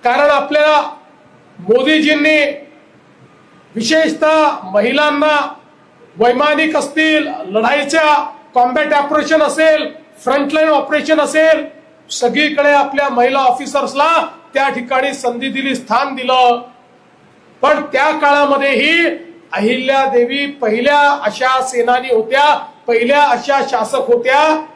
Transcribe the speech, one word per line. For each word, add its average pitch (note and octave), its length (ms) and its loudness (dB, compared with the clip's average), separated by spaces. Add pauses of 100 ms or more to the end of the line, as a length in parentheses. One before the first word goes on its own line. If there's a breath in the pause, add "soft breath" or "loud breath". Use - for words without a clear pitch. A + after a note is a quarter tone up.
कारण C4+ 260 2
आपल्याला D4 500 2 (760)
मोदीजींनी D4+ 800 2 (1400)
विशेषतः D#4 720 2 (160)
महिलांना C#4+ 720 0 (800)
वैमानिक D4 600 0
असतील, D#4 520 0 (180)
लढाईच्या C#4+ 680 0 (400)
कॉम्बॅट B3+ 400 0
ऑपरेशन D4+ 480 0
असेल, D4+ 440 2 (320)
फ्रंटलाईन D4 500 0
ऑपरेशन D4+ 520 0
असेल, D#4 440 2 (460)
सगळीकडे D4 640 0
आपल्या C#4 360 0
महिला B3+ 320 0
ऑफिसर्सला C#4 680 0 (440)
त्या C4+ 140 0
ठिकाणी C4 460 -4
संधी B3 340 -6
दिली, C4+ 260 -4
स्थान C4 400 -4
दिलं. B3 460 2 (1000)
पण D4 180 0 (120)
त्या C#4 200 0
काळामध्येही C#4+ 960 2 (460)
अहिल्या B3+ 540 0
देवी C4 460 0
पहिल्या B3 480 0 (220)
अशा B3+ 400 -2
सेनानी B3+ 460 -2
होत्या, C4 460 2 (320)
पहिल्या A#3+ 360 2
अशा C#4 380 0 (100)
शासक A#3+ 360 -2
होत्या B3+ 380 2 (320)